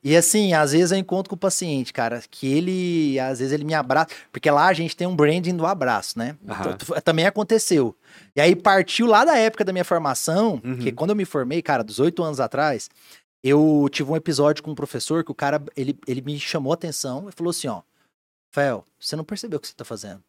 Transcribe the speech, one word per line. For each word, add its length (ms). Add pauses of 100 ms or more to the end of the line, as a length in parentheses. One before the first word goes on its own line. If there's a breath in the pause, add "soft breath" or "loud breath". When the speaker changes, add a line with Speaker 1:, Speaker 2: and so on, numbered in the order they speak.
Speaker 1:
E 120
assim, 360
às 200
vezes 180
eu 80
encontro 320
com 60
o 20
paciente, 540
cara, 360
que 240
ele, 680
às 180
vezes 140
ele 100
me 100
abraça, 360 (240 loud breath)
porque 180
lá 160
a 60
gente 240
tem 100
um 80
branding 420
do 80
abraço, 540
né? 180 (120)
Speaker 2:
Aham. 120 (140)
Speaker 1:
Então, 20
tu-, 260
também 220
aconteceu. 720 (400 soft breath)
E 60
aí 160
partiu 500
lá 180
da 140
época 260
da 80
minha 120
formação, 800
Speaker 2:
Uhum. 140
Speaker 1:
que 120
quando 200
eu 60
me 80
formei, 380
cara, 220
dos 160
oito 200
anos 200
atrás, 500 (540 soft breath)
eu 480
tive 180
um 60
episódio 480
com 80
um 20
professor 480
que 80
o 60
cara, 260 (140)
ele, 200 (120)
ele 120
me 160
chamou 360
a 20
atenção 540
e 40
falou 200
assim, 160
ó, 140 (680)
"Rafael, 320 (140)
você 160
não 80
percebeu 360
o 20
que 80
você 60
tá 100
fazendo?" 340 (100)